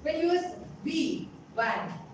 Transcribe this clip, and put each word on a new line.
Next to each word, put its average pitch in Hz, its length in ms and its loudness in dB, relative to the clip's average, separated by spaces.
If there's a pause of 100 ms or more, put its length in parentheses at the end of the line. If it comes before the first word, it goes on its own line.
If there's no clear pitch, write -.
When 311 180 0
you 339 140 6
use 359 120 4 (380)
V, - 460 0 (260)
van 226 380 0 (200)